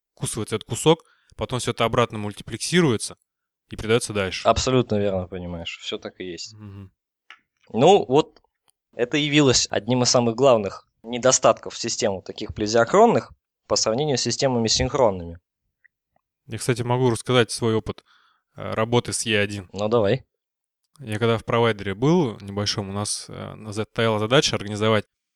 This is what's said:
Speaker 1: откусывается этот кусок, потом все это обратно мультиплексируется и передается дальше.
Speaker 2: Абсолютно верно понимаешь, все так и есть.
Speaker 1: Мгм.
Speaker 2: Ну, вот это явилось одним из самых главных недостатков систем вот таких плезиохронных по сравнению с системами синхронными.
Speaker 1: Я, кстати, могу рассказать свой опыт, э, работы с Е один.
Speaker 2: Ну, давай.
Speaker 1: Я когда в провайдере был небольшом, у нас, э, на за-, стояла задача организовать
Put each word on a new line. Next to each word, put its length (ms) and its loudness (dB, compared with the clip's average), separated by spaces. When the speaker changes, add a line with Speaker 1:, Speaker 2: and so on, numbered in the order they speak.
Speaker 1:
откусывается 420 -6
этот 100 -14
кусок, 380 2
потом 220 -6
все 140 -4
это 140 0
обратно 340 0
мультиплексируется 1000 -2
и 40 -12
передается 380 0
дальше. 340 -2
Speaker 2:
Абсолютно 520 2
верно 280 -2
понимаешь, 540 -12
все 160 -10
так 220 -16
и 60 -12
есть. 280 -12
Speaker 1:
Мгм. 380 -18
Speaker 2:
Ну, 340 6
вот 360 0
это 220 -2
явилось 540 4
одним 320 0
из 60 2
самых 260 2
главных 520 2
недостатков 720 0
систем 400 -4
вот 100 -12
таких 280 -12
плезиохронных 800 2
по 80 0
сравнению 440 0
с 20 -4
системами 460 0
синхронными. 720 0
Speaker 1:
Я, 120 -12
кстати, 240 -2
могу 280 0
рассказать 420 2
свой 220 -2
опыт, 300 -6
э, 160 -10
работы 400 0
с 120 -6
Е 140 2
один. 320 -4
Speaker 2:
Ну, 160 -4
давай. 380 2
Speaker 1:
Я 180 -6
когда 200 2
в 80 -12
провайдере 500 0
был 460 0
небольшом, 480 -6
у 40 -10
нас, 360 -6
э, 260 -12
на 160 -14
за-, 140 -6
стояла 340 0
задача 380 2
организовать 480 0